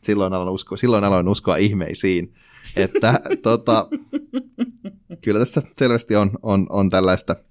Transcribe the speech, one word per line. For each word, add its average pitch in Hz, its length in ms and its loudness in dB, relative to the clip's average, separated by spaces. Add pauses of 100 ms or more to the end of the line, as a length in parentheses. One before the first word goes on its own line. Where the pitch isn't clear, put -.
silloin 98 320 -2
aloin 90 160 -4
uskoa, 95 280 -8
silloin 113 260 2
aloin 92 240 2
uskoa 95 280 0
ihmeisiin. 90 760 -2 (420)
Että, 110 440 0 (100)
<laughs> 123 140 -6
tota, 113 440 0 (1300)
kyllä 104 180 0
tässä 123 220 0 (160)
selvästi 117 380 2
on, 101 160 4 (100)
on, 98 280 0
on 98 200 0
tällaista 92 460 0 (160)